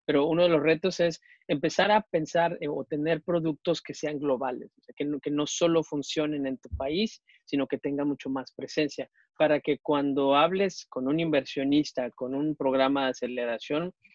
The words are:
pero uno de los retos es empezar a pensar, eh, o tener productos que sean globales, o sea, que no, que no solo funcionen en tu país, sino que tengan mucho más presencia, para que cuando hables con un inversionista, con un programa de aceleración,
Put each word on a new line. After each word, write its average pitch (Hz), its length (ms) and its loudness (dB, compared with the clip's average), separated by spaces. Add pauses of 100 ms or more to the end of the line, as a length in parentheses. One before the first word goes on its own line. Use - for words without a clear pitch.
pero 143 200 4
uno 165 160 2
de 175 80 6
los 156 140 4
retos 160 380 2
es 170 200 0 (260)
empezar 170 440 0
a 214 100 6
pensar, 170 600 0
eh, 160 60 -6
o 147 180 -6
tener 160 360 -2
productos 165 580 -2
que - 140 -12
sean 151 240 -6
globales, 131 580 -2
o - 60 -20
sea, - 160 -20
que 143 80 -2
no, 147 140 -4
que 147 100 -6
no 147 160 0
solo 165 380 2
funcionen 147 640 -2
en 131 100 -4
tu - 120 -18
país, 160 520 -4 (240)
sino 139 220 -2
que 135 100 -4
tengan 143 300 -2
mucho 139 240 -4
más 131 220 -6
presencia, 143 540 -4 (300)
para 151 220 4
que 143 180 -2
cuando 143 580 2
hables 180 540 2
con 131 180 -4
un 151 120 2
inversionista, 143 920 0
con 127 220 -8
un 147 220 -2
programa 135 500 2
de 131 60 0
aceleración, 123 840 -4 (220)